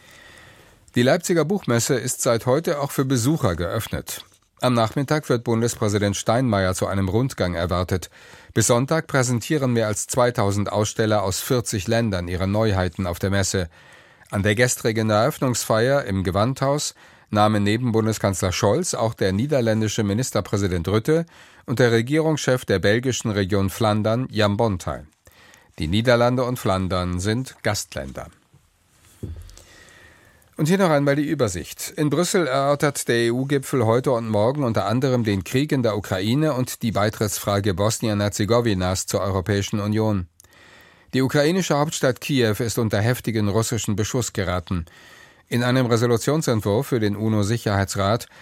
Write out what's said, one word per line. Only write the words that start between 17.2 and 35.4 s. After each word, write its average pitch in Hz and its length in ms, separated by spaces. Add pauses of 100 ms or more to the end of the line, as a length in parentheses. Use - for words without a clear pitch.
nahmen 104 340
neben 117 260
Bundeskanzler 107 640
Scholz 117 420
auch 113 200
der 95 180
niederländische 110 720
Ministerpräsident 101 840
Rutte 151 400 (400)
und 131 140
der 120 100
Regierungschef 135 760
der 101 140
belgischen 113 540
Region 98 380
Flandern, 110 600
Jan 104 260
Bon, 107 220
teil. 76 300 (720)
Die 78 80
Niederlande 120 560
und 127 160
Flandern 92 580
sind 110 460
Gastländer. 82 640 (2250)
Und 151 120
hier 190 100
noch 190 120
einmal 143 260
die 147 100
Übersicht. 110 720
In 151 140
Brüssel 170 360
erörtert 139 600
der 120 80
E-U-Gipfel 131 680
heute 127 280
und 117 160
morgen 113 340
unter 107 240
anderem 123 380
den 101 180